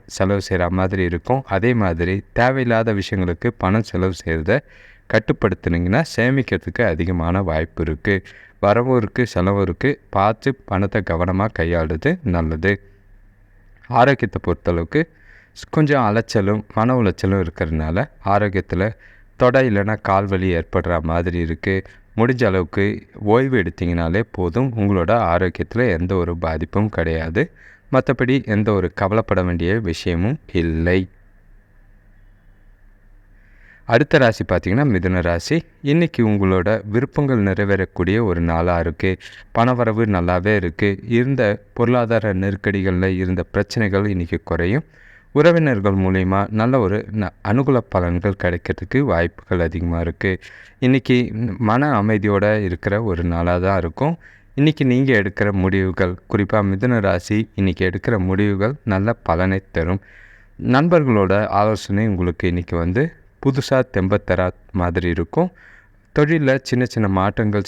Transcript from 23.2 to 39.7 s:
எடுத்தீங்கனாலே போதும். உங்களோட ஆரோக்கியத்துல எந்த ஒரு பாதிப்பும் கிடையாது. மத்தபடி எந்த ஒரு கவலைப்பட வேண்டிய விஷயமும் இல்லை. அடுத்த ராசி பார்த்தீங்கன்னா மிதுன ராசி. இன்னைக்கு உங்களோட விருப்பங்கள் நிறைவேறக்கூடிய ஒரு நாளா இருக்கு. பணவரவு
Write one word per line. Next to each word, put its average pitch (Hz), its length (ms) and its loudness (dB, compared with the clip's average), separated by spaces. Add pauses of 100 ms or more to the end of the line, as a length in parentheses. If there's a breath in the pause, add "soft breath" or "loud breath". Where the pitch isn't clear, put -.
எடுத்தீங்கனாலே 85 720 -2
போதும். 113 440 -2
உங்களோட 98 360 0
ஆரோக்கியத்துல 92 880 0
எந்த 92 160 -2
ஒரு 87 220 -2
பாதிப்பும் 85 520 -2
கிடையாது. 82 600 -2 (400 loud breath)
மத்தபடி 131 520 0
எந்த 107 280 0
ஒரு 90 220 0
கவலைப்பட 104 500 0
வேண்டிய 87 360 0
விஷயமும் 92 580 -2 (140)
இல்லை. 85 560 0 (2750 soft breath)
அடுத்த - 320 4
ராசி 113 260 2
பார்த்தீங்கன்னா 95 420 0
மிதுன 92 360 2
ராசி. 85 440 -2 (160)
இன்னைக்கு 143 460 0
உங்களோட 98 580 2
விருப்பங்கள் 123 580 0
நிறைவேறக்கூடிய 98 800 0
ஒரு 87 180 0
நாளா 85 380 0
இருக்கு. 87 380 -2 (380 loud breath)
பணவரவு 117 500 2